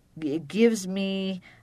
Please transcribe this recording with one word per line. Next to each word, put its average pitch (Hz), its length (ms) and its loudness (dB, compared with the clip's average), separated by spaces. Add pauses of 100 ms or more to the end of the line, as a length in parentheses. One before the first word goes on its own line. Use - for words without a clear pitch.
(180)
it 151 300 -4
gives 208 400 4
me 190 540 -4 (200)